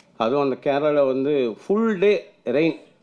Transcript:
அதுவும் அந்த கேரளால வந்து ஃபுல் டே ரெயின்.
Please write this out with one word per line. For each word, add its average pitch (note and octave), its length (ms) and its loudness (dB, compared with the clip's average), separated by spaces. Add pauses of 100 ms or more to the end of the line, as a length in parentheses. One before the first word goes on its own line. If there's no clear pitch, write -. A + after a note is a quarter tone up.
(180)
அதுவும் C3 260 0
அந்த C3+ 200 -2
கேரளால C#3+ 420 0
வந்து C3 500 0 (120)
ஃபுல் G#3+ 300 0
டே G3 280 2 (200)
ரெயின். D3 300 0 (280)